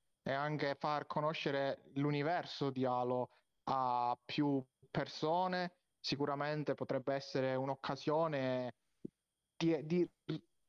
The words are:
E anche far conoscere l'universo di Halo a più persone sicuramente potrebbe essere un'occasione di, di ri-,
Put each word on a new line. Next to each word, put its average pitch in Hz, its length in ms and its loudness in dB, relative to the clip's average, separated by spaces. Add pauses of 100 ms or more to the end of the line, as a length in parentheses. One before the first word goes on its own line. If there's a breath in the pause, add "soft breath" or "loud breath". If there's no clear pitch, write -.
(220)
E - 100 -2
anche 143 460 0
far 151 280 0
conoscere 147 760 -2 (120)
l'universo 147 760 0
di 127 140 0
Halo 123 460 0 (340 soft breath)
a 123 600 2
più 143 400 0 (260)
persone 175 840 0 (280)
sicuramente 143 760 0
potrebbe 135 400 -2
essere 131 400 0
un'occasione 135 1200 0 (840)
di, 165 280 2
di 170 240 2 (160)
ri-, 156 180 -6 (260)